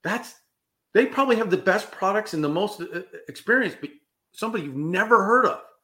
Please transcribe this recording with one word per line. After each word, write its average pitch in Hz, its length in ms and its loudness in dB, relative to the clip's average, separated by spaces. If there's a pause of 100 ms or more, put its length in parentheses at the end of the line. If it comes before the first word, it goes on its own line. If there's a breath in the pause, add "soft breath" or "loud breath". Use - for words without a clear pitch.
That's, 233 320 -6 (580)
they 254 140 6
probably 262 300 2
have 220 120 -2
the 180 80 2
best 190 340 0
products 202 440 -4
and 156 80 -2
the 147 60 0
most, 202 300 -4
uh, 175 220 -12 (260)
experience, 226 520 0
but 143 100 -10 (440)
somebody 220 320 -6
you've 135 100 -10
never 190 480 4
heard 226 240 4
of. - 140 -2 (220)